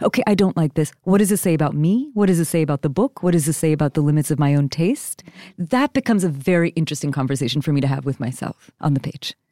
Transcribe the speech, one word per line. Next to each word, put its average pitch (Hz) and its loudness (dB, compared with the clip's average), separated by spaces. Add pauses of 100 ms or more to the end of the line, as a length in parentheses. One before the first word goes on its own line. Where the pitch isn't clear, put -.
"Okay, - 0
I 208 2
don't 190 2
like 156 0
this. 156 0 (120)
What 190 2
does 202 2
it 208 2
say 175 0
about 147 0
me? 202 0
What 208 2
does 185 4
it 165 0
say 165 0
about 147 -2
the 156 -2
book? 196 -2
What 180 2
does 156 2
it 160 0
say 160 0
about 147 0
the 160 0
limits 151 2
of 135 0
my 143 4
own 143 2
taste?" - -4 (360)
That 254 0
becomes 226 2
a 185 0
very 170 0
interesting 151 -4
conversation 135 -2
for 156 -2
me 143 2
to 139 0
have 135 -4
with 135 -4
myself - -8 (100)
on 143 0
the 131 -2
page. - -10 (160)